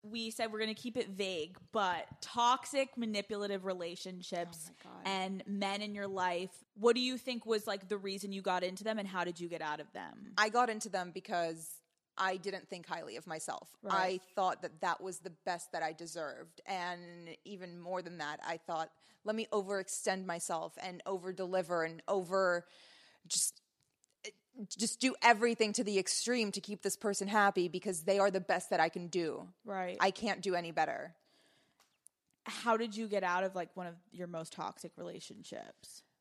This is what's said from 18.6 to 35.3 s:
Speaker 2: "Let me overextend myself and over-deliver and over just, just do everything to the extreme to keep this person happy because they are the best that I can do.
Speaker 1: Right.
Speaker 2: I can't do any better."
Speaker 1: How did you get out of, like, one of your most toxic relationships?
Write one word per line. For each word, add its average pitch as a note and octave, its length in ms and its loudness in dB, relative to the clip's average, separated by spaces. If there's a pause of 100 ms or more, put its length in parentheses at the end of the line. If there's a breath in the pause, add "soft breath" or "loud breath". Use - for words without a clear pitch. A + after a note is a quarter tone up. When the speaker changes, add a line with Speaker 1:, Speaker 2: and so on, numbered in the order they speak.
Speaker 2:
"Let G#3+ 100 0
me A3+ 160 -2
overextend F#3+ 720 0
myself E3+ 560 -2
and F3+ 240 -8
over-deliver F3+ 800 0
and E3 240 -4
over F#3 580 4 (600 loud breath)
just, - 340 0 (1120)
just G#3+ 240 -2
do B3+ 220 4
everything A3+ 520 8
to A#3+ 100 2
the G3+ 160 4
extreme A3 540 2
to G3+ 80 -4
keep G3+ 200 -8
this G3 160 -2
person G3+ 300 0
happy G3+ 400 6
because F3+ 380 -4
they G3 120 6
are G3 140 8
the F#3 100 2
best - 300 0
that F3+ 80 4
I E3 100 6
can F3 200 -6
do. E3+ 380 -2 (160)
Speaker 1:
Right. F#3+ 360 -4
Speaker 2:
I G3 100 8
can't G3 320 -2
do F#3 140 0
any E3+ 160 -2
better." D3+ 420 0 (1300 soft breath)
Speaker 1:
How A3+ 320 2
did A3 180 -2
you A3 120 -4
get G3 160 0
out F3+ 200 2
of, F#3+ 100 -2
like, F3 220 -4
one F3+ 100 -6
of E3+ 100 -10 (160)
your F3 160 -8
most E3 260 -8
toxic F3 440 -8
relationships? - 1040 -14 (200)